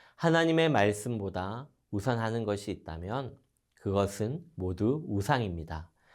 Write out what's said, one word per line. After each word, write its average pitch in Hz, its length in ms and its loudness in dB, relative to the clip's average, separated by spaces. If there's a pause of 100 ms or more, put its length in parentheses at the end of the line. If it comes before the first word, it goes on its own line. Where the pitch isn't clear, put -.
(160)
하나님의 165 540 4
말씀보다 104 960 0 (220)
우선하는 113 560 -2
것이 101 260 -2
있다면 90 680 -8 (360)
그것은 104 680 0 (140)
모두 101 540 0
우상입니다. 92 800 -2 (240)